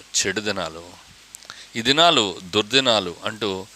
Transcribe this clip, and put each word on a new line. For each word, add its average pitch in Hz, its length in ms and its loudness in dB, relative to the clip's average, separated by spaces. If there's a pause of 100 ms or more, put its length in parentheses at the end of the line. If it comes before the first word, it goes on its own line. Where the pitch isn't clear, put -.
(160)
చెడు 98 260 -2
దినాలు, 87 480 -6 (840)
ఈ 117 60 -4
దినాలు 131 640 4
దుర్దినాలు 104 800 2
అంటూ 104 520 -4